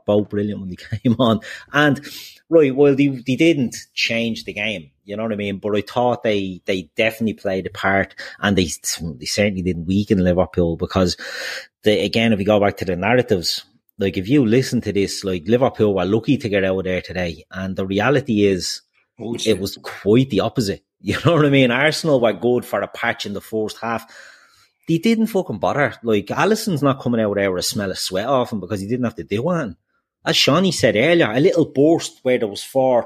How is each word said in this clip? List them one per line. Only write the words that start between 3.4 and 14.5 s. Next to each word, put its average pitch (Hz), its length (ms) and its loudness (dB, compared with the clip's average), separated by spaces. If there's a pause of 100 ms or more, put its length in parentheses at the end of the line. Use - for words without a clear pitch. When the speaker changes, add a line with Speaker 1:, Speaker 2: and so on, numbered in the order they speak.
Speaker 1:
change 113 520 -4
the 101 80 -12
game, 104 400 -8 (120)
you 101 120 -8
know 110 80 -4
what 113 80 -2
I 107 40 -4
mean? 101 220 -4
But 104 180 -2
I 104 40 2
thought 120 420 -2
they, 98 440 -2
they 95 280 -4
definitely 110 400 0
played 95 320 -4
a 87 40 -8
part, 98 440 -2 (240)
and 98 180 2
they, 90 120 2 (480)
they 71 100 -12
certainly 101 360 0
didn't 85 240 -4
weaken 98 360 2
Liverpool 87 540 2
because, 90 400 0 (680)
they, 104 220 2
again, 113 280 2
if 101 60 0
we 98 60 -2
go 104 160 4
back 98 180 2
to - 60 -6
the 90 100 -2
narratives, 98 720 0 (360)
like, 98 160 0
if 95 120 -6
you 139 180 4
listen 123 360 2